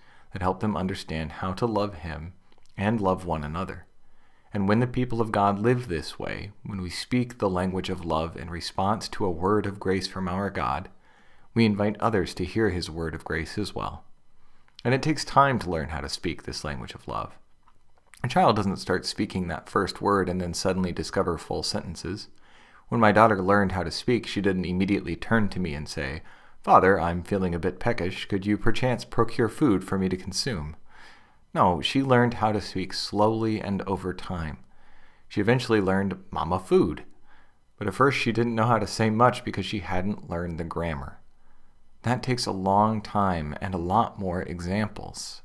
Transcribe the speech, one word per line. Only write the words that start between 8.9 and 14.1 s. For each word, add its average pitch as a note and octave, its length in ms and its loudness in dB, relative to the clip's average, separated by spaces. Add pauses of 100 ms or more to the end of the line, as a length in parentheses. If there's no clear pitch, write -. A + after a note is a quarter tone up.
to G#2 160 -2
a F#2 40 2
word G2 360 2
of G2 120 -6
grace F#2+ 280 0
from F#2+ 220 -6
our F#2+ 200 -2
God, D2 400 -4 (640)
we A#2 140 4
invite G#2 340 0
others G2+ 360 0
to F2+ 100 -2
hear G#2+ 240 2
his E2+ 180 -4
word D#2+ 260 -6
of D#2+ 80 -12
grace D#2+ 360 -6
as G2+ 160 -6
well. - 300 -8 (800)